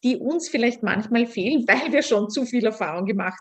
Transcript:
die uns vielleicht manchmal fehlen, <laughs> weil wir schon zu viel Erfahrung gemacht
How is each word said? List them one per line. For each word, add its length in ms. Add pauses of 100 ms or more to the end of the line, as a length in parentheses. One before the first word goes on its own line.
die 120
uns 320
vielleicht 340
manchmal 440
fehlen, 380
<laughs> 40
weil 240
wir 100
schon 280
zu 140
viel 200
Erfahrung 420
gemacht 340